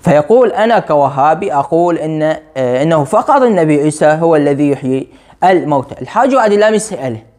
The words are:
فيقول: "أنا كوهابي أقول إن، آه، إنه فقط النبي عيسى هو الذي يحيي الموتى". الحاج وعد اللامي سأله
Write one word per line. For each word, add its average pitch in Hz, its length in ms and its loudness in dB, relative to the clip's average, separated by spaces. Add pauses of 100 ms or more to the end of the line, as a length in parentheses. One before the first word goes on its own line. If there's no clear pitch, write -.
فيقول: 208 500 2
"أنا 220 280 0
كوهابي 151 720 0
أقول 165 440 0
إن، 156 240 -4
آه، 135 640 -2
إنه 160 200 2
فقط 214 380 0
النبي 160 400 2
عيسى 151 240 0
هو 160 300 2
الذي 143 340 0
يحيي 131 380 -4 (360)
الموتى". 147 580 0
الحاج 254 340 -2
وعد 226 160 2
اللامي 214 280 2
سأله 135 420 -8 (180)